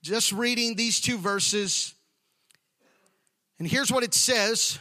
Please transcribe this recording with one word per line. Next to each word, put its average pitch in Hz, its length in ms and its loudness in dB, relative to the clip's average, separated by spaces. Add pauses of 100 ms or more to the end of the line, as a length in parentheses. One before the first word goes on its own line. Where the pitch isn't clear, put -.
Just 202 280 0
reading 233 460 0
these 226 240 0
two 247 180 -2
verses. 202 720 -2 (1700)
And 170 80 -6
here's 254 240 0
what 247 140 2
it 202 100 -2
says. 226 680 2